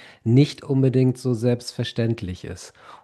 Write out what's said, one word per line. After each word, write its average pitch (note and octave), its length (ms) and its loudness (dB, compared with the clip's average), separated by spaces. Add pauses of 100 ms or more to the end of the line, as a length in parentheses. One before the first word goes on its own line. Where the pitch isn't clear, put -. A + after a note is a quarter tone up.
(260)
nicht C3 400 2
unbedingt C3 520 2
so B2+ 160 -4
selbstverständlich A2+ 1080 -4
ist. - 300 -14 (300)